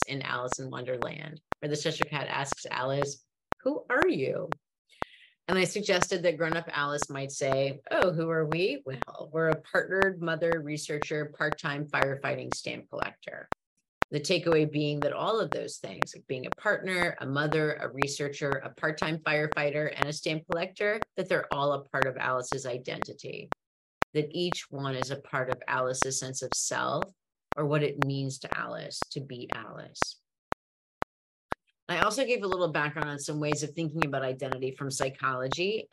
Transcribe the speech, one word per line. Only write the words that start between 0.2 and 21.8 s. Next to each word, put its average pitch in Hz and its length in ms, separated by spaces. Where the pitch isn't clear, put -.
Alice 127 360
in 131 120
Wonderland, 123 680
where 147 100
the 147 80
Cheshire 156 280
Cat 139 220
asks 135 440
Alice, 135 520
"Who 285 280
are 285 160
you?" 151 420
And 185 120
I 185 60
suggested 185 580
that 170 140
grown-up 165 340
Alice 143 400
might 139 200
say, 139 500
"Oh, 240 200
who 165 180
are 160 180
we? 196 380
Well, 135 460
we're 160 180
a 156 120
partnered 190 580
mother, 165 440
researcher, 151 760
part-time 151 480
firefighting 135 720
stamp 120 340
collector." - 600
The 147 80
takeaway 160 500
being 147 320
that 190 120
all 202 260
of 170 120
those 113 260
things, - 360
like 113 140
being 127 180
a - 160
partner, 185 600
a 127 40
mother, 151 500
a - 180
researcher, 139 560
a 135 200
part-time 156 500
firefighter, 151 760
and 147 100
a 147 60
stamp 156 400
collector, 196 480
that 185 140
they're 165 240
all 143 180
a 139 140